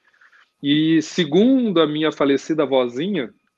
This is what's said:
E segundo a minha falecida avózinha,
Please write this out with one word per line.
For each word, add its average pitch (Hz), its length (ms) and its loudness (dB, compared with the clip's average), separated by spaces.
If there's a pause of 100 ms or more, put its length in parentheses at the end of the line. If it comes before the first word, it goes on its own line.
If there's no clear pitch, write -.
(640)
E 156 380 2
segundo 190 800 0
a 156 60 4
minha 151 240 -2
falecida 147 540 0
avózinha, 131 680 -2 (260)